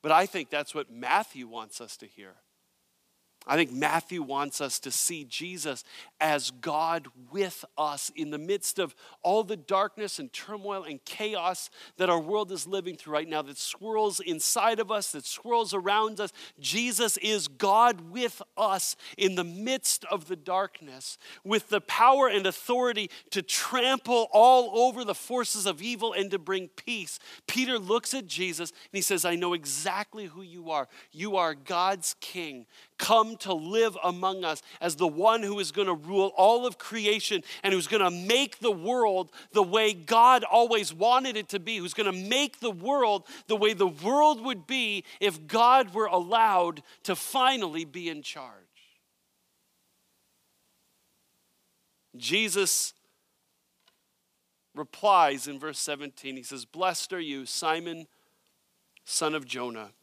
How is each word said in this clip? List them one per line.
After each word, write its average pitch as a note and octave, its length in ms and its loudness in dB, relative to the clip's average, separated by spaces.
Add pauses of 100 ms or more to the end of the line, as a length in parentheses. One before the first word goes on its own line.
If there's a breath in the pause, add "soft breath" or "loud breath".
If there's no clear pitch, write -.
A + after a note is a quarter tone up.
But D3+ 80 2
I F#3 160 6
think E3 240 -8
that's D3 240 -4
what C#3+ 160 -8
Matthew B2+ 560 -4
wants A2 340 -12
us A2+ 160 -16
to - 80 -20
hear. G2 300 -20 (1120)
I C#3+ 80 2
think D#3 160 2
Matthew D#3 500 -2
wants C#3 380 -4
us C3+ 200 -4
to C3 120 -10
see D#3+ 320 -4
Jesus D3+ 640 -8 (340 loud breath)
as D3+ 320 0
God D#3 560 -4 (240)
with F#3 320 -4 (140)
us D3 380 -4
in D3+ 160 -4
the D3+ 60 -6
midst F#3 400 -4
of F3 160 -2 (300 loud breath)
all G3+ 200 2
the G3+ 140 -4
darkness G3 600 -2
and C3+ 120 -12
turmoil G3 520 -10
and D3+ 220 -12
chaos F#3 640 -4 (260 loud breath)
that F#3 140 2
our E3+ 100 6
world F#3 320 -2
is E3+ 160 -8
living F#3 300 -6
through D#3 160 -10
right D#3 140 -2
now, D#3 140 -4
that C#3 160 -12
swirls G#3+ 600 -2
inside G3 600 0
of G#3 120 -2
us, G#3 220 -2
that D3 120 -10
swirls A#3 480 -2
around G3+ 460 0
us. G#3 140 -4 (260 loud breath)
Jesus A3 580 0
is G#3 300 -2
God G3 640 4
with A#3 300 -6 (160)
us G3 400 0 (200 loud breath)
in F#3+ 180 2
the F3 100 -2
midst A3 600 -4
of F3 220 -4
the F3+ 80 -6
darkness, D#3+ 800 -6 (260 loud breath)
with G#3 260 0
the G#3 120 0
power C4 460 6
and G3+ 180 0
authority A#3 640 -2 (220 loud breath)
to G3 100 -4
trample B3 880 0
all A#3 460 8
over B3 280 4
the G#3+ 100 -2
forces A3+ 500 -4
of E3 160 -2
evil A3+ 300 -4
and G3 200 -2
to G3 60 -2
bring F#3 300 -4
peace. - 520 -10 (280 loud breath)
Peter B3 320 0
looks A3 340 0
at B3 140 -6
Jesus E3+ 420 -4
and - 220 -20
he G3 100 -4
says, F3 220 0
"I F3 120 2
know F3 180 0
exactly F3+ 720 -6
who E3+ 160 -14
you E3+ 280 -16
are. C#3+ 200 -2 (220 loud breath)
You F#3+ 260 -4
are D#3+ 180 2
God's F3+ 640 -2
king, D3 480 -10 (300 soft breath)
come A3 420 4
to G3 140 -4
live F#3 500 0
among F#3 400 -2
us D#3 180 -4 (200 loud breath)
as E3 160 -2
the F3 100 2
one G#3 360 2
who G3+ 160 -4
is E3+ 120 -4
gonna F#3+ 220 0
rule F#3 420 0
all A#3 300 6
of A#3+ 120 -4
creation G#3 640 -2 (220 loud breath)
and G3 100 2
who's F3+ 140 0
gonna G3+ 240 2
make G#3+ 480 0
the A3+ 120 0
world F#3+ 600 0 (200 loud breath)
the G#3+ 120 4
way G#3+ 300 2
God A#3 500 6
always A3 500 4
wanted A#3+ 440 2
it G#3 120 -6
to G3+ 100 -4
be, G#3+ 180 -6
who's F3+ 160 -8
gonna G#3 180 0
make G#3+ 480 -2
the A#3 120 -4
world G#3 540 0 (220 loud breath)
the A3 80 0
way G#3+ 160 2
the F#3+ 160 2
world A3+ 540 4
would A3+ 260 -6
be A3 380 -4 (160 loud breath)
if D#3 260 -2
God A#3 460 6
were G#3+ 140 0
allowed F3+ 760 2 (200 loud breath)
to F#3 120 -2
finally G#3+ 720 0
be E3 240 -10
in D3 140 -10
charge." A2 420 -16 (3500)
Jesus F#3 760 0 (1800)
replies D3 720 2
in C#3 120 -10
verse D3 200 -8
seventeen. C#3 560 -8
He B2+ 80 -14
says, B2 220 -12
"Blessed F3+ 480 -4
are F3+ 80 -6
you, C#3 240 -8
Simon, E3 640 -4 (960)
son D#3 280 -2
of D3 120 -6
Jonah. A#2+ 580 -8